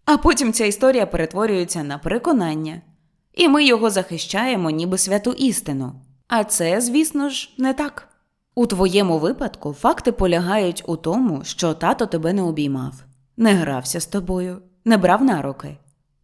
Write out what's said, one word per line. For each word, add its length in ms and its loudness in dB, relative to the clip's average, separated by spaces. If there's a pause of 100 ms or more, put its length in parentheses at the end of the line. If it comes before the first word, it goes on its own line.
А 120 4
потім 360 2
ця 120 0
історія 420 2
перетворюється 760 -2
на 160 -8
переконання, 840 -2 (520)
і 140 4
ми 160 4
його 260 4
захищаємо 800 -2
ніби 280 -2
святу 340 0
істину. 600 -2 (360)
А 160 0
це, 360 0
звісно 480 0
ж, 300 -8
не 160 0
так. 340 -8 (460)
У 120 2
твоєму 520 2
випадку 540 -4
факти 400 0
полягають 720 0
у 100 -4
тому, 480 -2
що 300 -2
тато 320 -2
тебе 260 -2
не 100 0
обіймав, 520 -4 (420)
не 160 6
грався 480 -2
з 60 -6
тобою, 560 -6 (220)
не 120 6
брав 280 4
на 180 2
руки, 340 -10 (480)